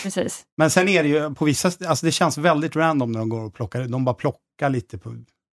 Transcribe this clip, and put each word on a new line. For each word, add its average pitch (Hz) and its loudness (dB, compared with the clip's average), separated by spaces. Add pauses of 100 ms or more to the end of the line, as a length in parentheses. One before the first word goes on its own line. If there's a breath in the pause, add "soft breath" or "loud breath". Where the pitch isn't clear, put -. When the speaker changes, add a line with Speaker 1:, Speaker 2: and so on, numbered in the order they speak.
Speaker 1:
precis. 190 -6 (140)
Speaker 2:
Men 156 4
sen 185 4
är 180 4
det 147 2
ju 147 0
på 156 -2
vissa 151 2
st-, 180 -6
alltså 160 0
det 160 2
känns 160 0
väldigt 156 2
random 151 2
när 110 -4
de 110 -2
går 113 -4
och 107 -12
plockar. 120 -6
De 127 -2
bara 123 2
plockar - -4
lite 120 -4
på 117 -14 (460)